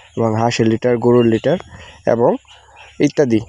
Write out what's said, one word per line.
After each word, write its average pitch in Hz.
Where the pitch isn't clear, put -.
এবং 113
হাঁসের 117
লিটার, 123
গরুর 120
লিটার 131
এবং 120
ইত্যাদি, 139